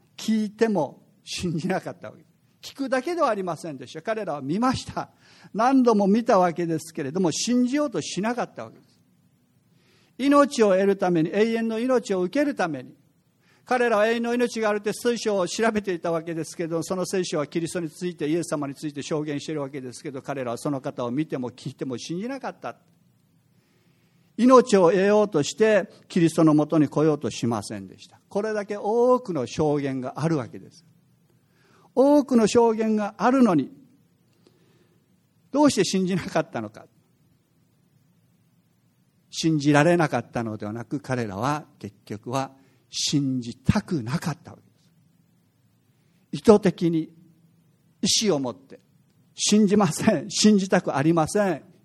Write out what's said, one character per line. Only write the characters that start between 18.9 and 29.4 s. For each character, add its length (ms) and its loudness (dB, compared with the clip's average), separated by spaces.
て 80 -10
証 220 -4
言 160 -6
し 60 -12
て 60 -8
い 40 -4
る 60 -4
わ 80 -8
け 120 -12
で 100 -12
す 100 -18
け 100 -12
ど、 100 -12
彼 240 -8
ら 60 -4
は 60 -6
そ 140 -4
の 100 -4
方 240 -8
を 60 -4
見 140 -2
て 120 -8
も 140 -8
聞 180 -14
い 40 -10
て 120 -10
も 120 -6
信 220 -10
じ 80 -8
な 120 -10
か 100 -10
っ 100 -14
た。 180 -12
命 380 6
を 140 6
得 100 4
よ 220 4
う 60 -2
と 140 0
し 100 -8
て、 360 2
キ 140 0
リ 80 6
ス 60 -8
ト 100 4
の 80 6
も 120 4
と 140 0
に 80 4
来 160 0
よ 120 2
う 40 -6
と 100 -6
し 160 -6
ま 160 -2
せ 160 -12
ん 100 -14
で 120 -20
し 80 -20
た。 220 -20
こ 120 -6
れ 120 -4
だ 120 -6
け 120 -10
多 420 2
く 140 -8
の 120 -2